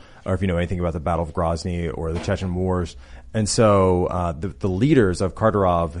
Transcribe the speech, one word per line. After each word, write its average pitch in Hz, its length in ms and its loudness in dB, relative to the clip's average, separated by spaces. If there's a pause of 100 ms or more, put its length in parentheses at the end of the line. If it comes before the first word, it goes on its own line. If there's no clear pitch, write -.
(260)
Or 95 100 -2
if 90 60 -6
you 101 60 0
know 87 100 0
anything 87 220 -2
about 87 140 -2
the 85 60 -6
Battle 82 260 -2
of 76 80 -10
Grozny 85 580 -2
or 80 220 -6
the 85 60 -4
Chechen 92 340 -4
Wars. 90 420 -2 (380)
And 107 160 0
so, 95 580 4
uh, 87 260 -2
the, 82 160 -8
the - 180 -6
leaders 98 540 2
of 92 120 0
Kadyrov, 90 680 2